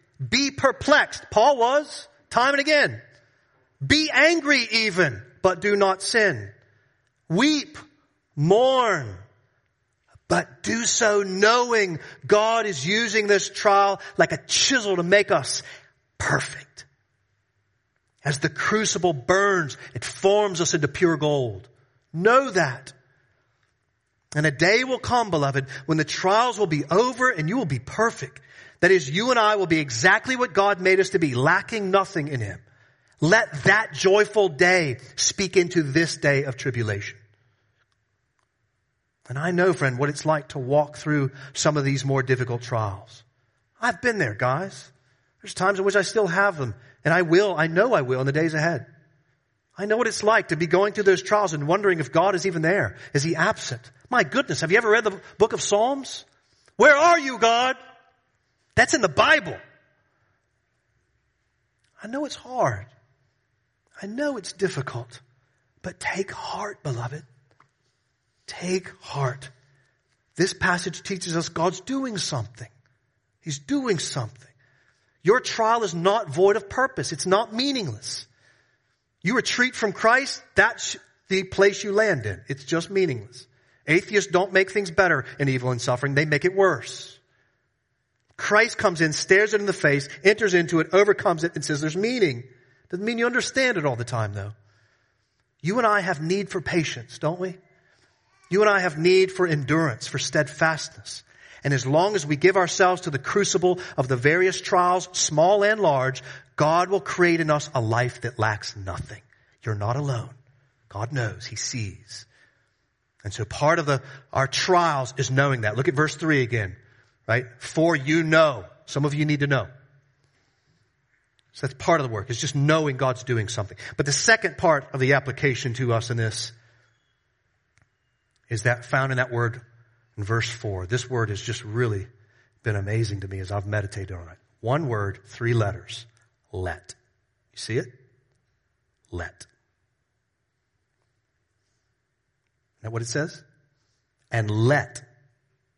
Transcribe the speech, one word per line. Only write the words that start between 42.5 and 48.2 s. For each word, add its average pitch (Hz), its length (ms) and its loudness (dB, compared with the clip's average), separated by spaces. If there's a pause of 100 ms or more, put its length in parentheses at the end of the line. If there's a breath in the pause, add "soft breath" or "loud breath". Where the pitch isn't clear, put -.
trials. 101 600 -6 (560)
I've 240 220 -4
been 240 160 0
there, 123 160 -2
guys. 135 580 -4 (500)
There's 202 120 -16
times 190 240 2
in 190 80 0
which 196 100 2
I 202 60 4
still 208 260 0
have 185 300 2
them, 123 160 -4 (320 soft breath)
and 151 80 4
I 180 80 4
will, 180 340 4
I 156 120 2
know 196 260 2
I 165 80 4
will 127 180 -2
in 131 60 -2